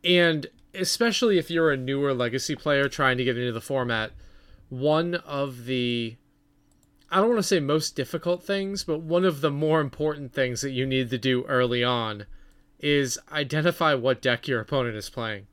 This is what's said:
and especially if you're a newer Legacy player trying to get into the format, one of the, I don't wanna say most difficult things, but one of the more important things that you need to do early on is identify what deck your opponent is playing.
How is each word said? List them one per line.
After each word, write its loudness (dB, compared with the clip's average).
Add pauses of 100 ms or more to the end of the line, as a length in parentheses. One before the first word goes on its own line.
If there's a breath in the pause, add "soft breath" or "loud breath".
and 4 (260)
especially 2
if -2
you're 4
a 0
newer 0
Legacy -2
player 2
trying 2
to -2
get 0
into -2
the -6
format, -2 (580 soft breath)
one 0
of -6
the, -2 (960)
I 0
don't 4
wanna 2
say 2
most 0
difficult -4
things, -4
but -4
one 0
of 2
the 2
more 2
important -4
things 0
that -4
you 0
need 0
to -2
do 2
early 2
on -2 (540 soft breath)
is 2 (140)
identify 0
what 0
deck 0
your 0
opponent -2
is -10
playing. -8